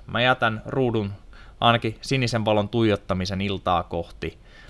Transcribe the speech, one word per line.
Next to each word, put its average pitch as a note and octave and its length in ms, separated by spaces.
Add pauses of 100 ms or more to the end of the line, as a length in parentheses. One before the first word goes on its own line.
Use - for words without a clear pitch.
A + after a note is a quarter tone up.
Mä A2+ 140
jätän A#2 440
ruudun, A2+ 480 (460)
ainakin A#2 420
sinisen A#2+ 440
valon G#2+ 240
tuijottamisen G2 720
iltaa F#2 420
kohti. - 560 (300)